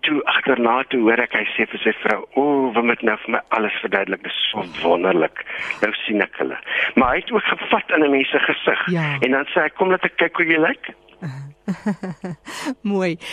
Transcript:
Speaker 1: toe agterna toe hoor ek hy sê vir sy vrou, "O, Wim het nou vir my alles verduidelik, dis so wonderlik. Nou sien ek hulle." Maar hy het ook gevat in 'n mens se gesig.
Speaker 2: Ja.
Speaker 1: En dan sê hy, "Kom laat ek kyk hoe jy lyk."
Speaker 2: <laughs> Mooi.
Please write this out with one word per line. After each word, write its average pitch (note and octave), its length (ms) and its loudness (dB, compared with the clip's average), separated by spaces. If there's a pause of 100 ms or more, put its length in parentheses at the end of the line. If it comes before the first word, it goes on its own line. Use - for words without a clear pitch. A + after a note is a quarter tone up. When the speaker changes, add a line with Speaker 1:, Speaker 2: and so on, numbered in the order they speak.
Speaker 1:
toe D3+ 240 0
agterna B2 640 2
toe B2+ 120 2
hoor A#2 180 4
ek A#2+ 140 0
hy G#2+ 120 0
sê A2+ 240 -2
vir A2 140 -10
sy A2 80 2 (100)
vrou, G2+ 240 0 (100)
"O, C#3 380 2
Wim A#2 160 2
het A#2 140 0
nou A2 140 2
vir - 140 -8
my A#2 80 2 (100)
alles G#2+ 320 2
verduidelik, F#2+ 420 -2
dis - 280 -2
so G2+ 120 -6 (180)
wonderlik. F2 640 2 (360)
Nou G#2 120 0
sien G#2 280 -2
ek - 160 -2
hulle." C2 200 -4 (380)
Maar B2 140 4
hy C3 100 2
het - 120 -10
ook A3 120 0
gevat - 480 -2
in D#3+ 120 4
'n C#3+ 80 4
mens C3+ 180 2
se C#3+ 100 2
gesig. - 520 0
Speaker 2:
Ja. D#3 300 -2
Speaker 1:
En C3 100 0
dan C3+ 140 0
sê - 160 0
hy, D3+ 80 0
"Kom F#3+ 200 0
laat F#3 160 2
ek - 120 -2
kyk E3+ 200 0
hoe E3+ 80 2
jy E3 120 2
lyk." E3 360 0 (280)
Speaker 2:
<laughs> F3 1600 -8
Mooi. F#3 360 0 (160)